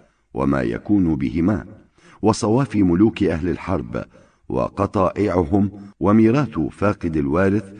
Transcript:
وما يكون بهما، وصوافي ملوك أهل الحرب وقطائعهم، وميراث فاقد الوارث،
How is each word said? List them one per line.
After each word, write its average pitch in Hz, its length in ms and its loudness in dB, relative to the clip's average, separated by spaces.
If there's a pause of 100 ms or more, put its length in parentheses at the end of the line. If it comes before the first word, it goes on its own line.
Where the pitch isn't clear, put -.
(340)
وما 67 280 0
يكون 80 520 0
بهما، 73 520 -2 (560)
وصوافي 107 600 0
ملوك 95 400 2
أهل 85 260 0
الحرب 62 560 -6 (440)
وقطائعهم، 95 1200 0 (300)
وميراث 110 580 2
فاقد 85 580 -2
الوارث، 92 640 0